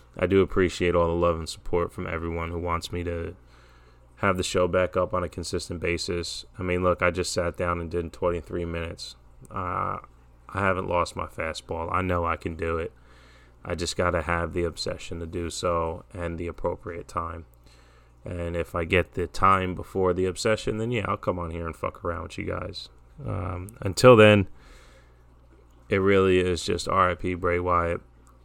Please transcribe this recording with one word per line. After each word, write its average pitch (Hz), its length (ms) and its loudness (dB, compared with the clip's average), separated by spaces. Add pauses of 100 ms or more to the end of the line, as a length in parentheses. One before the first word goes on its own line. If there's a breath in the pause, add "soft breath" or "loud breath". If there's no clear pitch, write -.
(160 loud breath)
I 90 120 0
do 95 140 6
appreciate 90 520 2
all 85 140 4
the 82 60 0
love 85 260 2
and 80 100 -8
support - 420 -4
from 92 140 -10
everyone 85 460 -4
who 85 80 -6
wants 85 320 -4
me 87 140 -4
to 85 300 -6 (800 soft breath)
have 95 200 2
the 92 60 0
show 90 240 2
back 90 280 2
up 90 200 0
on 90 80 0
a 82 60 -4
consistent 87 500 -6
basis. 85 640 -4 (140)
I 95 40 -6
mean, 90 200 0
look, 90 180 2
I 90 80 4
just 87 240 -2
sat 87 240 -2
down 87 220 -2
and 85 100 -8
did 85 240 -4
twenty-three 87 520 -4
minutes. 85 500 -8 (340)
Uh, 95 480 -4 (520)
I 98 100 -6
haven't 95 280 0
lost 87 280 0
my 85 100 -6
fastball. 82 640 -8
I 90 100 0
know 90 220 0
I 82 120 0
can 82 200 -8
do 82 220 -2
it. 82 140 -6 (760 soft breath)
I 90 80 -6
just 85 240 -4
gotta 87 240 2
have 85 320 -2
the 87 100 0
obsession 85 580 -6
to 82 40 -8
do 85 240 -6
so 85 640 -2
and 85 240 -6
the 85 100 -6
appropriate 85 600 -6
time. 82 380 -6 (800 soft breath)
And 85 320 -6
if 85 180 -4
I 85 80 0
get 87 300 2
the 87 120 -2
time 92 480 2
before 92 400 0
the 92 120 0
obsession, 107 540 -2
then 113 120 -4
yeah, 104 160 -2
I'll 101 80 -2
come 90 240 -4
on 85 120 -6
here 85 140 -6
and 82 80 -6
fuck - 300 -8
around 85 200 -4
with 87 140 -14
you 92 60 -6
guys. 90 460 -8 (360)
Um, 92 540 -6
until 117 380 8
then, 107 320 10 (1400 loud breath)
it 101 100 2
really 95 420 6
is 90 260 0
just 90 240 -2
R 90 220 4
I 87 40 -4
P 90 200 -4
Bray 87 240 0
Wyatt, 85 420 0 (440)